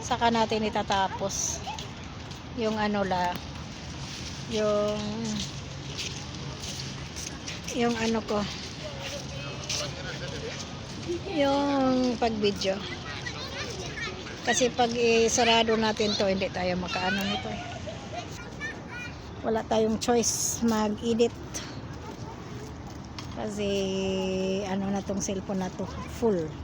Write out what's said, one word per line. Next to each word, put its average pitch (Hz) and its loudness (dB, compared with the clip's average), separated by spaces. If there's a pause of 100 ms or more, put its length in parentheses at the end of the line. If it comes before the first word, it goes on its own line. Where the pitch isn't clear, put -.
saka 233 6
natin 220 4
itatapos 196 0 (960)
yung 220 2
ano 208 2
la, 180 2 (1200)
yung, 208 2 (2750)
yung 240 4
ano 226 2
ko, 208 2 (3000)
yung 277 4
pag-video. 208 2 (1800)
Kasi 240 4
pag 240 4
isarado 226 6
natin 214 2
to, 214 4
hindi 190 4
tayo 180 0
makaano 185 0
nito 202 -2
eh. - -6 (1800)
Wala 220 2
tayong 220 4
choice - 2
mag-edit. 220 4 (2000)
Kasi 208 0 (960)
ano 196 0
na 196 0
tong 196 0
cellphone 190 -2
na 185 0
to, 185 -4 (320)
full. 180 4 (140)